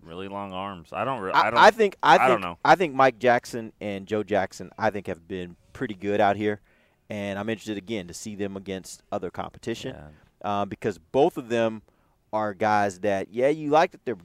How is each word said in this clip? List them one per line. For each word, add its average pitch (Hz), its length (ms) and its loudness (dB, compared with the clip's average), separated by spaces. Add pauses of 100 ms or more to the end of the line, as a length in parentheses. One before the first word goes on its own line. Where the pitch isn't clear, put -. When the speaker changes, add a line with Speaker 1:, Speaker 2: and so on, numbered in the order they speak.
Speaker 1:
really 87 240 -12
long 98 240 -10
arms. 92 400 -10
I 104 140 -4
don't 127 160 -4
re-, 95 100 -4
Speaker 2:
I, - 160 2
Speaker 1:
I - 40 0
don't, 120 80 2
Speaker 2:
I 196 120 10
think, 214 320 0
I 151 120 8
Speaker 1:
I - 20 6
don't 127 100 6
Speaker 2:
think, 117 140 4
Speaker 1:
know. 87 240 -6
Speaker 2:
I 151 100 8
think 165 180 0
Mike 131 260 4
Jackson 120 600 0
and 98 260 -6
Joe 107 180 -2
Jackson, 95 540 -2
I 110 120 0
think, 98 180 -6
have 85 220 -8
been 90 260 -8 (160)
pretty 117 220 -8
good 101 260 -2
out 101 160 4
here, 104 240 -2 (500)
and 101 300 -6
I'm 101 80 -6
interested 107 300 -6
again 95 320 -8
to 82 40 -16
see 107 220 -12
them 98 220 -6
against 95 440 -12 (120)
other 90 180 -6
competition, 113 640 -10
Speaker 1:
Yeah. 73 120 -20 (540)
Speaker 2:
uh, 101 40 -2
because 98 320 -6
both 143 400 0
of 131 100 -12
them 113 340 0 (520)
are 107 200 -2
guys 101 460 0
that, 98 320 -2
yeah, 120 160 0
you 151 220 -2
like 156 220 4
that - 120 -20
they're 107 220 -4